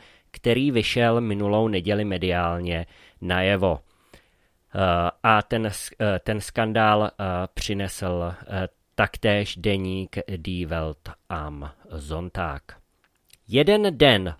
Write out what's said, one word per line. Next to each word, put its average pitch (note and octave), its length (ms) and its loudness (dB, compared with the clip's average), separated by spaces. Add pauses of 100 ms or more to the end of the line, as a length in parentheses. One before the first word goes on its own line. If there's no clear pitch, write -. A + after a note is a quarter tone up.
(320)
který B2+ 400 0
vyšel A#2 500 2
minulou G#2 460 0
neděli G#2 380 0
mediálně F2 800 -2 (360)
najevo. F#2 580 2 (960)
Eh, F2 360 2 (120)
a A2 180 6
ten A2+ 240 -2
s-, - 260 -8 (100)
eh, G2+ 180 0
ten G#2+ 220 -4
skandál, A2 600 2
eh, G#2 200 -4 (300)
přinesl, F2+ 880 -4
eh, F#2+ 260 -6 (280)
taktéž G2+ 640 0
deník F#2+ 580 -2 (220)
Die F2 300 -6
Welt D#2+ 420 -6 (200)
am D2+ 420 -10 (280)
Sonntag. D#2 640 -6 (880)
Jeden F3 500 2
den G#2 420 6